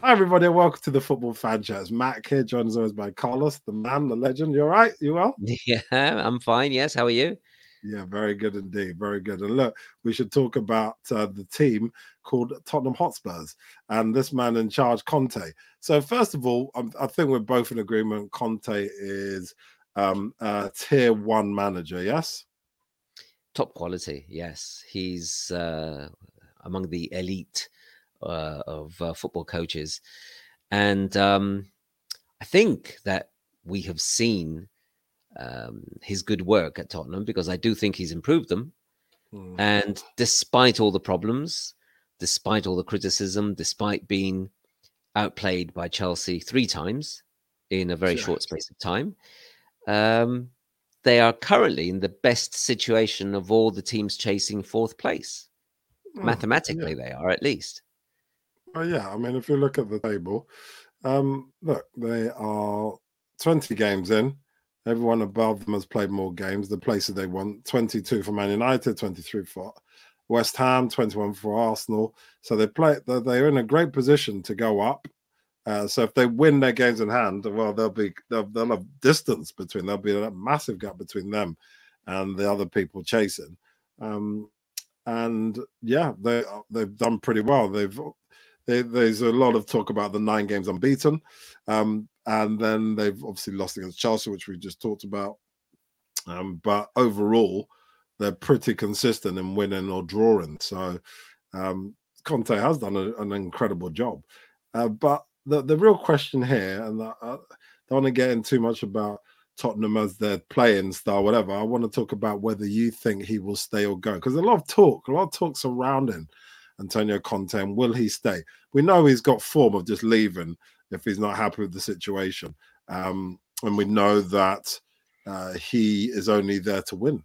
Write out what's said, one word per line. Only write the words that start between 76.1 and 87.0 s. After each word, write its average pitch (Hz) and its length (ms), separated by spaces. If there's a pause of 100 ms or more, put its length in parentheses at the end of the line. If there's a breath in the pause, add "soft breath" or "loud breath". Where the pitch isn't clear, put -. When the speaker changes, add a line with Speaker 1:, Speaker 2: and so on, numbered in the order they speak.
Speaker 1:
they 127 120
win 139 320
their 131 140
games 120 280
in 107 80
hand, 101 360
well, 107 280
they'll 110 180
be, 101 220 (160)
they'll, 110 180
they'll 113 200
have 104 340
distance 131 520
between, 92 340
there'll 98 160
be 101 180
a 107 120
massive 110 480
gap 95 180
between 95 320
them 101 260 (520 soft breath)
and 95 280
the 101 140
other 101 160
people 92 380
chasing. 90 520 (440)
Um, 104 500 (560)
and 117 540 (200)
yeah, 131 400
they, 117 220 (280)
they've 107 260
done 117 240